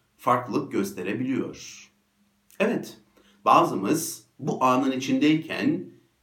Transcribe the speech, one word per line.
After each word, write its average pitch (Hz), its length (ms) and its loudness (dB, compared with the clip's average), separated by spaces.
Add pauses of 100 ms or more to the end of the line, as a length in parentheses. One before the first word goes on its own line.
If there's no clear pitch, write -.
(160)
farklılık 123 560 -2
gösterebiliyor. - 1160 -4 (720)
Evet, - 380 -2 (460)
bazımız 135 800 2 (140)
bu - 260 -2
anın 131 280 2
içindeyken 143 960 0 (320)